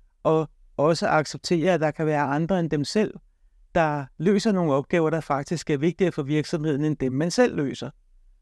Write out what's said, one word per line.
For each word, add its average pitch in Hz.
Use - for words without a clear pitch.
og 160
også 156
acceptere, 156
at 160
der 151
kan 160
være 151
andre 156
end 165
dem 151
selv, 214
der 147
løser 202
nogle 175
opgaver, 156
der 160
faktisk 143
er 151
vigtigere 170
for 151
virksomheden, 151
end 151
dem 131
man 151
selv 247
løser. 131